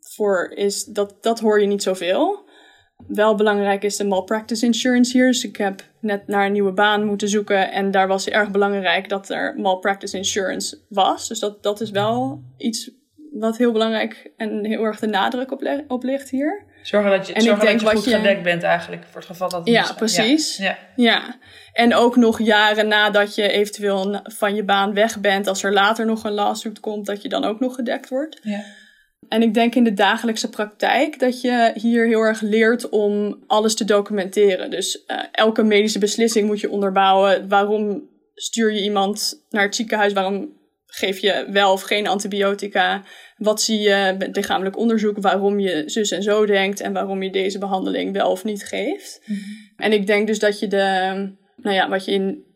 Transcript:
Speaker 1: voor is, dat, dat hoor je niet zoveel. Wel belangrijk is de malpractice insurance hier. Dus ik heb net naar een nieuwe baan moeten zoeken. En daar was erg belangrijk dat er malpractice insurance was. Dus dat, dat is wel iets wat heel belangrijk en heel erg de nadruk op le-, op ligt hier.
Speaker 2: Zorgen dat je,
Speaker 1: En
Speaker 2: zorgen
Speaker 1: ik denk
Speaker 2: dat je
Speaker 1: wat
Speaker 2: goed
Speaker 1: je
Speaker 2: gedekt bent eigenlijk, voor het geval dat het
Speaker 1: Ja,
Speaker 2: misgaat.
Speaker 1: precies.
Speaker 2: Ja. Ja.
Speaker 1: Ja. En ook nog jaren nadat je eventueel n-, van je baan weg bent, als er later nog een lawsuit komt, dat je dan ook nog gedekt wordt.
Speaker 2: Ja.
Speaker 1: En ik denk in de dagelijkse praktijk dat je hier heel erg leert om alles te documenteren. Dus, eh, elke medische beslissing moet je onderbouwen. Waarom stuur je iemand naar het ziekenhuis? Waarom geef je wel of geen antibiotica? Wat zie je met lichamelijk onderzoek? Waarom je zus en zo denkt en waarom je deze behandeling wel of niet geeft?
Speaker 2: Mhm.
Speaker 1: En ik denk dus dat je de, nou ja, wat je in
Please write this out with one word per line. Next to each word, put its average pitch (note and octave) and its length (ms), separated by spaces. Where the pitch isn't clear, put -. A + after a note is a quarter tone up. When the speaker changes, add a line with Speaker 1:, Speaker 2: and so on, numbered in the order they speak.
Speaker 1:
voor G3 400
is, G3+ 300
dat, G3+ 380
dat A3+ 160
hoor G#3+ 220
je G3+ 60
niet G3+ 160
zoveel. G#3 640
Wel G#3 280
belangrijk G3+ 480
is G3+ 140
de G3+ 80
malpractice G#3+ 600
insurance B3 460
hier. B3+ 160
Dus B3 160
ik G3+ 140
heb G3 260
net G3+ 280
naar G3+ 180
een G3 60
nieuwe G3+ 220
baan G#3 320
moeten G#3 240
zoeken. G3+ 420
En G3 200
daar F#3+ 160
was G3 220
erg G#3 220
belangrijk G3 580
dat G3 200
er F#3 280
malpractice G3 600
insurance F#3+ 600
was. G3 380
Dus A3+ 120
dat, G#3 240
dat G#3 180
is G#3+ 100
wel A#3+ 520
iets - 340
wat A3 260
heel A#3+ 140
belangrijk A3 680
en G#3+ 280
heel A3 180
erg G#3+ 160
de A3 80
nadruk A#3 440
op C4+ 100
le-, C#4+ 260
op B3+ 160
ligt C4+ 260
hier. D#4 360
Speaker 2:
Zorgen G3+ 300
dat F#3+ 160
je, - 60
Speaker 1:
En G#3+ 80
Speaker 2:
zorgen G#3 200
Speaker 1:
ik A3 60
denk A3 120
Speaker 2:
dat G#3+ 100
je A3 60
Speaker 1:
wat G#3 80
Speaker 2:
goed A#3+ 100
Speaker 1:
je G#3+ 60
Speaker 2:
gedekt G3 240
bent F3 200
eigenlijk, E3+ 400
voor - 160
het - 100
geval F3+ 200
dat F3 100
het E3+ 100
Speaker 1:
Ja, A#3 100
Speaker 2:
misgaat. - 180
Speaker 1:
precies. A#3 600
Speaker 2:
Ja. G3 80
Ja. - 120
Speaker 1:
Ja. A#3 420
En A#3+ 220
ook A#3+ 200
nog A3+ 260
jaren G#3+ 460
nadat G#3 480
je G#3 160
eventueel G3+ 580
n-, G3+ 140
van G3+ 320
je G#3+ 80
baan G3 300
weg G#3+ 260
bent, G3 280
als F#3+ 160
er G3+ 100
later G#3+ 320
nog A3 180
een G#3+ 80
lawsuit G#3+ 480
komt, G#3 260
dat G3+ 160
je - 80
dan - 140
ook G#3+ 160
nog B3+ 160
gedekt B3 340
wordt. C#4+ 340
Speaker 2:
Ja. G#3 200
Speaker 1:
En A3 120
ik A3+ 120
denk A#3 220
in B3 80
de A3+ 100
dagelijkse A3 560
praktijk A3 720
dat B3+ 220
je A#3+ 340
hier A#3 320
heel A3 140
erg A3 200
leert A3 480
om G#3 580
alles G#3+ 280
te G#3+ 100
documenteren. G3+ 840
Dus, - 360
eh, - 120
elke A3 320
medische G#3+ 360
beslissing G#3+ 480
moet G#3 120
je - 100
onderbouwen. F#3+ 800
Waarom G#3 600
stuur A3 400
je G#3 80
iemand G3+ 680
naar G#3 140
het G3+ 120
ziekenhuis? G#3+ 380
Waarom G3 460
geef G3 260
je E3+ 320
wel G3 200
of F#3+ 100
geen G#3 260
antibiotica? G3 960
Wat G#3+ 240
zie A3 180
je G3 380
met - 180
lichamelijk G3 420
onderzoek? G#3+ 420
Waarom G3+ 400
je F3 260
zus G#3 260
en F#3 120
zo G#3+ 220
denkt G3+ 340
en G3 140
waarom F#3+ 300
je F#3+ 80
deze F#3+ 260
behandeling F#3+ 560
wel G3 180
of F#3+ 120
niet G#3 220
geeft? A3 600
Speaker 2:
Mhm. G3+ 140
Speaker 1:
En G#3 160
ik G3+ 160
denk G#3 200
dus G#3+ 120
dat G#3 200
je G#3+ 80
de, G3 100
nou G3+ 200
ja, F#3+ 140
wat F#3+ 160
je G#3+ 60
in G3 320